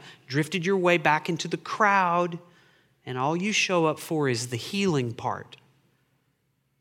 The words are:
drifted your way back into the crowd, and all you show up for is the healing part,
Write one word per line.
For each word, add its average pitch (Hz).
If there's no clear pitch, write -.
drifted 151
your 196
way 175
back 151
into 170
the 170
crowd, 175
and 127
all 143
you 190
show 185
up 151
for 151
is 120
the 123
healing 143
part, 101